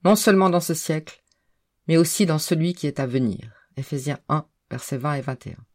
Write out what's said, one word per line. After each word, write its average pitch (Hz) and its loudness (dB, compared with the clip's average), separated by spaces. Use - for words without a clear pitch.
non 196 6
seulement 190 4
dans 175 2
ce 170 -4
siècle, - -6
mais 160 4
aussi 170 4
dans 156 2
celui 170 0
qui 156 -6
est 143 -6
à 135 0
venir. 120 -2
Éphésiens 139 -8
un, 151 -2
versets 123 -8
vingt 143 -4
et 135 -6
vingt 131 -8
et - -12
un. - -20